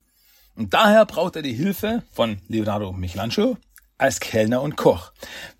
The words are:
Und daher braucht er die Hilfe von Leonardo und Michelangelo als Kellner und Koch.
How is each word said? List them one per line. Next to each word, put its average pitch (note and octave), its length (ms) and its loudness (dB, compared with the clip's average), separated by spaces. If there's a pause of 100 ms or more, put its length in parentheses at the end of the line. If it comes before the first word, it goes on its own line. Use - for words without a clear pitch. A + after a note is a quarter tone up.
(560)
Und G#2 180 -6
daher G#3+ 320 8
braucht E3+ 300 -4
er D#3+ 60 -8
die C3 120 -4
Hilfe G3+ 480 -2 (100)
von A2 360 -2
Leonardo G#2 400 -2
und F#2 100 -10
Michelangelo G2 600 -2 (380)
als C3+ 220 0
Kellner A#2 440 0
und D3 140 -6
Koch. - 360 2 (460)